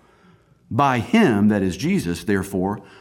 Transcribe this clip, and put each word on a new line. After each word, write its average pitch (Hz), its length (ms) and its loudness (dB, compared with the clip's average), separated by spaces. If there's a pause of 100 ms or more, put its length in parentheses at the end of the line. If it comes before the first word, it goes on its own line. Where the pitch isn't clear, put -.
(680)
By 127 300 0
him, 117 480 2
that 104 160 2
is 90 140 -2
Jesus, 110 480 -4
therefore, 98 580 -4 (180)